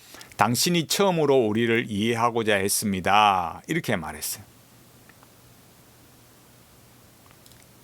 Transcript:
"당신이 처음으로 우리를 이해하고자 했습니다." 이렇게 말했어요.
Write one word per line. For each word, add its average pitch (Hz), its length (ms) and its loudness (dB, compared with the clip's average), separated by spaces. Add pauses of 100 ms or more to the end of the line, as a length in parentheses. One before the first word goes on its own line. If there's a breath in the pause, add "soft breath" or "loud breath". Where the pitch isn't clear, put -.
(380 loud breath)
"당신이 135 480 0
처음으로 147 600 2
우리를 117 420 0
이해하고자 113 680 0
했습니다." 95 1120 0
이렇게 156 280 -4
말했어요. 78 480 -10 (3500)